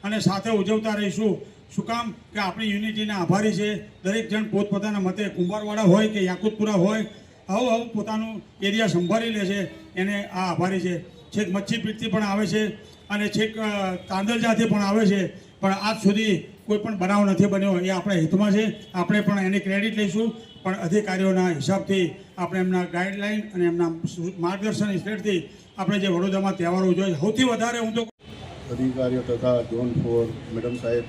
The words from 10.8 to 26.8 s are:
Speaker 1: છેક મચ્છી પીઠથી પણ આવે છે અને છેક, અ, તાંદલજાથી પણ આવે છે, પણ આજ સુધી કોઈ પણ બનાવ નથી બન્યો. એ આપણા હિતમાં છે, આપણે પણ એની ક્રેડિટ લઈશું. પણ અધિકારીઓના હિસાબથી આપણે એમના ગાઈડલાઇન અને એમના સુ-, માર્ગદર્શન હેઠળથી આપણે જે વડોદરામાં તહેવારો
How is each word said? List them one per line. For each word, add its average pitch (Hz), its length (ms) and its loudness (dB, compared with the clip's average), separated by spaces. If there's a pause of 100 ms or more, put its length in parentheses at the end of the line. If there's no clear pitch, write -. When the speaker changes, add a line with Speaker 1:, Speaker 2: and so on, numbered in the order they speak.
Speaker 1:
છેક - 460 -6
મચ્છી 196 280 -2
પીઠથી 214 300 -4
પણ 214 160 0
આવે 202 240 0
છે 214 200 0 (420)
અને 208 200 0
છેક, 214 280 -2
અ, 202 380 -2
તાંદલજાથી 220 720 0
પણ 208 160 2
આવે 202 240 4
છે, 190 220 4 (320)
પણ 190 120 2
આજ 202 260 -2
સુધી 208 400 4
કોઈ - 400 -4
પણ 214 200 -4
બનાવ 202 280 4
નથી 196 200 4
બન્યો. 190 340 2
એ 185 100 0
આપણા 190 260 0
હિતમાં 190 360 4
છે, 214 420 0
આપણે 196 280 2
પણ 196 180 2
એની 190 200 0
ક્રેડિટ 202 380 -2
લઈશું. 214 360 0 (300)
પણ 190 120 -2
અધિકારીઓના 185 720 2
હિસાબથી 180 680 0 (220)
આપણે 185 220 -4
એમના 185 240 2
ગાઈડલાઇન 196 580 -2
અને 180 240 -2
એમના 170 240 2 (260)
સુ-, 175 240 -6
માર્ગદર્શન 196 520 0
હેઠળથી 190 580 -2 (280)
આપણે 196 220 0
જે 196 80 0
વડોદરામાં 190 500 0
તહેવારો 180 280 2